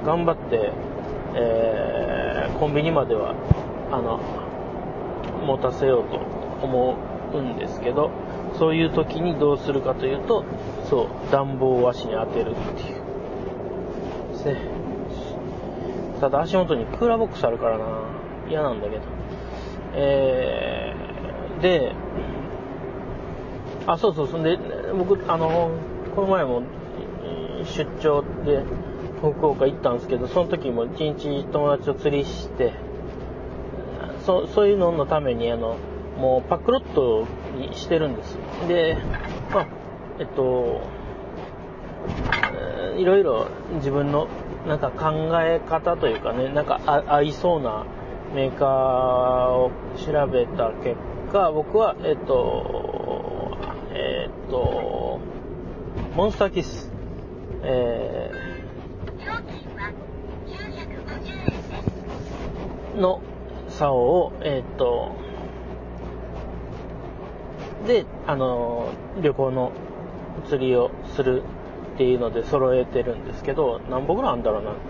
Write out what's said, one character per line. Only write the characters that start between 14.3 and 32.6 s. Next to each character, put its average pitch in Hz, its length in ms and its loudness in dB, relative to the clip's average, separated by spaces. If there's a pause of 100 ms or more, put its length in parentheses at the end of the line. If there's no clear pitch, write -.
で - 40 -6
す - 120 -6
ね。 139 100 0 (1600)
た 135 100 4
だ 139 100 4
足 165 160 0
元 170 200 4
に 113 100 0
ク - 180 -2
ー 240 40 6
ラ 226 80 6
ー - 20 0
ボ 226 80 2
ッ - 40 -6
ク - 80 -8
ス 151 60 0
あ 120 60 4
る 117 80 -2
か 120 80 0
ら 113 120 4
な。 110 60 -2 (640)
嫌 156 140 0
な 135 100 2
ん 107 80 -2
だ 104 80 -2
け 107 80 -4
ど。 104 60 -6 (920)
え 131 1000 2 (640)
ー、 - 20 -4
で、 151 320 4 (1900)
あ、 170 120 2
そ 214 120 4
う 156 40 -6
そ 156 80 0
う、 131 60 2
そ 165 100 -2
ん 160 40 0
で、 170 160 4 (380)
僕、 185 320 4
あ 165 80 4
の、 165 340 4 (440)
こ 202 80 2
の 190 60 2
前 185 160 4
も、 123 180 0 (600)
え 85 400 -6
ー、 80 40 -4
出 151 180 -2 (160)
張 147 240 6 (200)
で 143 180 4 (580)
福 151 280 2
岡 135 180 4
行 139 80 4
っ - 40 -8
た 135 140 2
ん 120 40 0
で 117 40 -2
す - 80 -8
け 135 80 2
ど、 123 100 -2
そ 175 140 2
の 170 80 2
時 127 220 0
も 117 160 0
一 - 140 -6
日 147 440 -2
友 147 260 2
達 135 140 2
と 139 100 2
釣 143 220 2
り 139 80 2
し - 260 -6
て、 120 220 2 (1500)